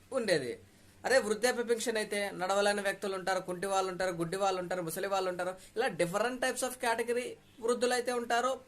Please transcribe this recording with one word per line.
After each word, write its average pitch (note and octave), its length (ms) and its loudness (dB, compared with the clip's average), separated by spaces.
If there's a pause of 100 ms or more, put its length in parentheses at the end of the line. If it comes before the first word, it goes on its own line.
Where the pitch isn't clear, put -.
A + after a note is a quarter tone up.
(140)
ఉండేది. E3 460 0 (460)
అదే A#3+ 120 6
వృద్ధాప్య A3 460 2
పెన్షన్ A3 340 0
అయితే G3+ 340 -2
నడవలేని G3+ 500 2
వ్యక్తులు F#3+ 340 -2
ఉంటారు, F#3 240 0
కుంటి F3+ 280 -4
వాళ్ళు F#3+ 240 2
ఉంటారు, F#3 200 0
గుడ్డి E3+ 260 -2
వాళ్ళు F#3+ 240 2
ఉంటారు, F3+ 200 -4
ముసలి F3 260 -4
వాళ్ళు F#3+ 220 0
ఉంటారు, F3+ 260 -4 (200)
ఇలా A3 120 0
different G3+ 540 0
types B3+ 240 0
of B3+ 60 -2
category A#3+ 580 0 (320)
వృద్ధులు A#3+ 320 2
అయితే B3 180 0
ఉంటారు, A#3+ 560 0